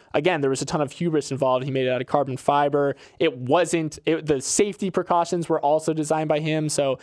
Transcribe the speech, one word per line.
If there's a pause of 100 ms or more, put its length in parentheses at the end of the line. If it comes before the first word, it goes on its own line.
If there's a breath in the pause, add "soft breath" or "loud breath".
(140)
again,
there
was
a
ton
of
hubris
involved.
He
made
it
out
of
carbon
fiber. (240 loud breath)
It
wasn't,
it,
the
safety
precautions
were
also
designed
by
him.
So